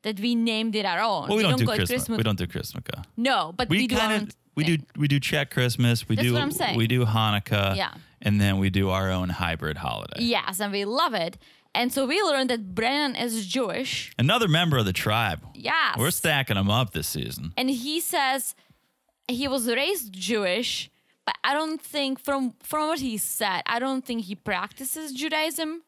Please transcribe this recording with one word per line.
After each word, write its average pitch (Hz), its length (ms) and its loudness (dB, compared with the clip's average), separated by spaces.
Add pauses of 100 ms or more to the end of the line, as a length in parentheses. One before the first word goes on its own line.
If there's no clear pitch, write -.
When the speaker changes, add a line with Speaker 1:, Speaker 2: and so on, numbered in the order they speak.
Speaker 1:
that 214 180 -4
we 240 140 0
named 226 420 0
it 202 100 0
our 180 140 0
own. 208 280 0
Speaker 2:
Well, 208 80 4
we - 0 -
Speaker 1:
We 220 60 4
Speaker 2:
don't 180 80 4
Speaker 1:
don't - 80 4
Speaker 2:
do 120 80 4
Speaker 1:
call 226 80 2
it - 40 0
Speaker 2:
Christmas. 247 300 0
Speaker 1:
Chrismukkah. 226 80 0
Speaker 2:
We - 60 0
don't 104 160 2
do 90 80 -2
Chrismukkah. - 580 -8 (140)
Speaker 1:
No, 220 360 0
but 240 140 0
Speaker 2:
We 180 100 4
Speaker 1:
we 254 100 4
do 247 80 2
our 226 40 4
Speaker 2:
kinda, 220 220 2
Speaker 1:
own 208 60 -6 (260)
Speaker 2:
we 156 100 0
do, 165 140 4
Speaker 1:
thing. - 80 -6 (100)
Speaker 2:
we 147 120 2
do 139 120 4
Czech 147 300 -2
Christmas. 120 580 2
We 113 80 2
Speaker 1:
That's 113 120 2
Speaker 2:
do, 123 60 4
Speaker 1:
what 120 80 2
I'm - 100 0
saying. 226 260 0
Speaker 2:
we 113 80 4
do 123 180 2
Hanukkah. 104 720 2
Speaker 1:
Yeah. 95 160 -2 (280)
Speaker 2:
And 104 200 4
then 98 180 6
we 98 120 4
do 95 200 2
our 95 220 2
own 92 160 0
hybrid 82 480 -2
holiday. 57 440 -6
Speaker 1:
Yes, 214 400 0
and 202 120 -2
we 202 120 -2
love 262 300 0
it. 175 240 -4 (340)
And 247 200 -2
so 269 120 0
we 311 180 0
learned 269 280 0
that 202 240 -4
Brennan 269 400 0
is 226 320 -4
Jewish. 254 720 -4
Speaker 2:
Another 208 300 4
member 156 280 4
of 110 100 4
the 92 60 2
tribe. 107 480 0 (140)
Speaker 1:
Yes. 294 420 0
Speaker 2:
We're 131 140 2
stacking 139 460 2
'em 98 140 2
up 117 220 2
this 76 160 -4
season. 65 480 -6
Speaker 1:
And 254 140 0
he 277 300 -2
says 277 560 -2 (720)
he 254 180 -2
was 254 220 0
raised 262 440 0
Jewish, 196 800 -2 (360)
but - 180 -2
I 269 100 2
don't 311 260 -2
think, 269 380 -4
from, 269 420 -2
from 302 280 -2
what 320 100 0
he 247 200 -2
said, 190 480 -2
I 233 120 0
don't 262 260 -2
think 233 200 -4
he 190 100 -8
practices 254 800 -6
Judaism. 311 760 -2